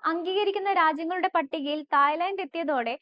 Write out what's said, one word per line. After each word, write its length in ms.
അംഗീകരിക്കുന്ന 680
രാജ്യങ്ങളുടെ 640
പട്ടികയിൽ 480
തായ്ലാന്റ് 600
എത്തിയതോടെ 600